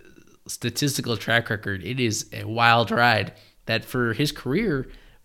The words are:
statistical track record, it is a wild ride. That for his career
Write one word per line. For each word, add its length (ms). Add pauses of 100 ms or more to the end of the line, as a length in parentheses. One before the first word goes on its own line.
(480)
statistical 720
track 320
record, 340
it 160
is 340
a 120
wild 460
ride. 420 (320)
That 200
for 280
his 180
career 580 (360)